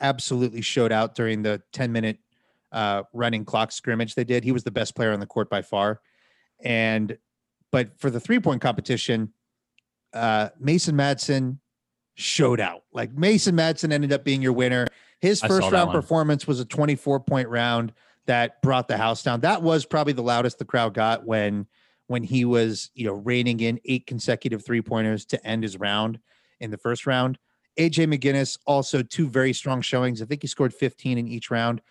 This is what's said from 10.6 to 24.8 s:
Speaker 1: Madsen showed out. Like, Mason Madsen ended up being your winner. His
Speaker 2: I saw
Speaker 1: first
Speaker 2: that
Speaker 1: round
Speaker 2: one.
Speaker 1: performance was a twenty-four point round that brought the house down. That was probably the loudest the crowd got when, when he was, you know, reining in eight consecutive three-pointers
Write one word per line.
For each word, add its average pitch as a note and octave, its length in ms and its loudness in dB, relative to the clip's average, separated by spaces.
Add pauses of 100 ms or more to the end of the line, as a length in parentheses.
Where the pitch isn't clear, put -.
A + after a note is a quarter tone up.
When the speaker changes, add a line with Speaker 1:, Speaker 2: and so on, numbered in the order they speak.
Speaker 1:
Madsen C#3 640 0 (560)
showed B2 460 0
out. F2+ 240 -4 (100)
Like, A#2 180 -6
Mason F#3 420 2
Madsen D#3+ 380 0
ended C#3+ 180 0
up C#3 140 0
being C#3 160 0
your C3 140 2
winner. B2 320 2 (340)
His G3 220 2
Speaker 2:
I G#3+ 60 0
saw G3 60 4
Speaker 1:
first F#3+ 160 4
Speaker 2:
that F#3+ 60 4
Speaker 1:
round F3 120 4
Speaker 2:
one. F3 80 0
Speaker 1:
performance D3+ 500 2
was C3+ 120 0
a B2+ 60 -6
twenty-four C#3+ 560 0
point C3 300 -2
round A#2 420 0 (320)
that A#2+ 380 0
brought B2+ 260 2
the A#2 80 0
house A2+ 260 0
down. A#2+ 180 0
That E3+ 220 2
was D#3+ 220 2
probably D3 300 0
the B2 80 -4
loudest A#2+ 360 2
the B2 60 -8
crowd A#2 300 0
got A2+ 320 0
when, G#2 400 0 (400)
when A#2+ 160 -4
he B2 240 0
was, A2+ 480 0
you A#2 120 -6
know, G2+ 60 -2
reining A#2+ 480 0
in A#2 240 0
eight B2+ 220 -4
consecutive A2+ 580 -4
three-pointers A2 640 -2